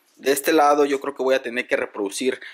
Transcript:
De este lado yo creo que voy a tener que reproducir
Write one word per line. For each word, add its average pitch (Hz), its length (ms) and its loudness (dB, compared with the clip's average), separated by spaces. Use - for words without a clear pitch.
De 135 140 0
este 147 200 -2
lado 147 320 4
yo 139 160 0
creo 139 140 -8
que - 80 -6
voy 131 140 2
a 131 60 -2
tener 123 260 -8
que 139 80 -2
reproducir 127 640 -4